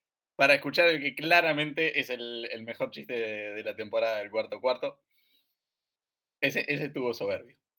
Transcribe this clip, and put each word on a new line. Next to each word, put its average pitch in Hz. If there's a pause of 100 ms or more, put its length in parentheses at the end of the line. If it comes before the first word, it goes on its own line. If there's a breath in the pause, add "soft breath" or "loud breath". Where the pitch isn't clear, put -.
(340)
para 143
escuchar 147
el 156
que 139
claramente 151
es 123
el, 120
el 113
mejor 117
chiste -
de, 107
de 107
la 104
temporada 110
del 104
Cuarto 107
Cuarto. 127 (1400)
Ese, -
ese 143
estuvo 127
soberbio. 120 (220)